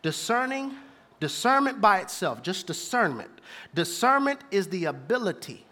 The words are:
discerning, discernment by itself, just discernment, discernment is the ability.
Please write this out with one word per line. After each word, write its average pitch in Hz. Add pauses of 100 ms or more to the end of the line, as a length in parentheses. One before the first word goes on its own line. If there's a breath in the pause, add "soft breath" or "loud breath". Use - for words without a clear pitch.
discerning, 262 (440 loud breath)
discernment 262
by 202
itself, 135
just 185
discernment, 165 (440 loud breath)
discernment 269 (100)
is 196
the 170
ability. 147